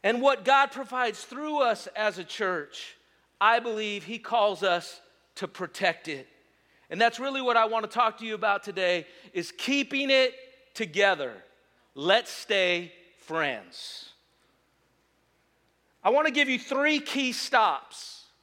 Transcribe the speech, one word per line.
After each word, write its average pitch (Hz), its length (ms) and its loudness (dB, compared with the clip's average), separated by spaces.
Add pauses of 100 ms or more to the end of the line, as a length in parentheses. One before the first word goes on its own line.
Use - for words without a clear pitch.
And 233 180 2
what 262 220 4
God 269 280 4
provides 254 520 -6
through 294 360 -6
us 226 360 0
as 208 220 0
a 185 60 -10
church, 180 760 -6 (420)
I 226 200 6
believe 214 440 -4
he 220 160 -10
calls 208 420 0
us 175 400 -2 (340)
to 185 120 -8
protect 175 640 -4
it. 135 180 -10 (640)
And 175 100 -2
that's 233 180 2
really 269 220 -4
what 240 160 2
I 226 80 6
want 220 240 -2
to - 0 -
talk 220 300 0
to 226 60 -12
you 220 100 -6
about 202 280 0
today, 180 440 -2 (260)
is 170 180 -6
keeping 277 600 -2
it 262 240 4 (380)
together. 170 600 0 (640)
Let's 180 340 2
stay 180 600 0 (300)
friends. 135 880 -6 (1900)
I 190 60 4
want 294 180 4
to 269 60 0
give 285 160 4
you 254 100 0
three 285 400 0
key 269 320 -4
stops - 960 -2 (180)